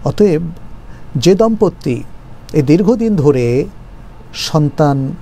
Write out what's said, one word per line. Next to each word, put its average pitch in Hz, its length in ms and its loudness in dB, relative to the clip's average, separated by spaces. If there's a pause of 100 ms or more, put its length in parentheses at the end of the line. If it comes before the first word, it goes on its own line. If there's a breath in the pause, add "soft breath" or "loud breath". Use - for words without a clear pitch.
অতএব 170 380 2 (720 loud breath)
যে 165 200 4
দম্পতি 202 680 0 (500)
এই 156 80 2
দীর্ঘদিন 208 540 2
ধরে 131 500 2 (680)
সন্তান 143 880 0